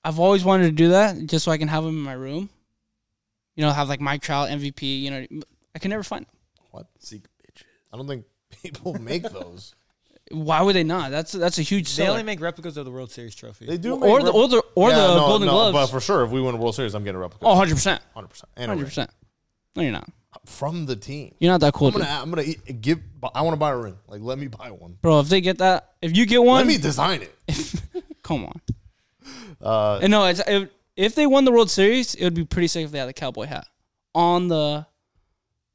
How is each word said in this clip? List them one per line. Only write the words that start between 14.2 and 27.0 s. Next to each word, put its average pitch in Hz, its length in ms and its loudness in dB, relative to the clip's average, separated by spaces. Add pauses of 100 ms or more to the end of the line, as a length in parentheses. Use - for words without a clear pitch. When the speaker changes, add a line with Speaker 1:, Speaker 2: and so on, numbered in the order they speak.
Speaker 2:
rep- - 80 4
Speaker 1:
or 233 140 6
the, 240 160 4 (100)
or 202 160 4
Speaker 2:
Yeah, 240 60 6
Speaker 1:
the 196 200 6
Speaker 2:
no, 165 120 6
Speaker 1:
Golden 202 200 2
Speaker 2:
no, - 60 4
Speaker 1:
Gloves. 208 200 4
Speaker 2:
but 139 140 4
for 127 140 -4
sure, 165 220 2
if 113 80 -2
we 131 100 -2
win 127 140 -2
a - 20 -6
World 113 180 -2
Series, 113 200 -6
I'm 104 80 -8
getting 95 140 -8
a - 20 -10
replica. 90 260 -10
Speaker 1:
Oh, 208 100 6
hundred 180 200 4
percent. 160 260 -2 (120)
Speaker 2:
Hundred 107 160 -18
percent. - 260 -20
And 123 100 -12
a 202 80 -6
ring. 175 60 -4
Speaker 1:
Hundred 135 80 -6
percent. - 240 -8 (640)
No, 170 80 -2
you're 131 80 -2
not. - 180 -10 (360)
Speaker 2:
From 156 400 -8
the 127 100 -6
team. 135 440 -16
Speaker 1:
You're 170 120 2
not 180 100 2
that 147 120 4
cool, 143 140 2
Speaker 2:
I'm 127 60 4
gonna, - 120 -2
Speaker 1:
dude. - 80 -6
Speaker 2:
I'm 139 160 -8
gonna 165 120 -4
e-, 143 320 -8
give. 127 260 -2 (360)
I 139 60 -4
wanna 160 160 -2
buy 147 140 -2
a 127 60 -4
ring. 101 200 -10 (100)
Like, 104 140 -16
let 127 180 -8
me 143 80 -10
buy 117 240 -16
one. 87 300 -20
Speaker 1:
Bro, 156 180 6
if 143 100 0
they 190 120 4
get 180 180 0
that, 185 420 2
if 165 160 -2
you 233 80 6
get 240 180 4
one, 254 140 8
Speaker 2:
Let 254 100 4
me 220 100 2
design 147 440 -2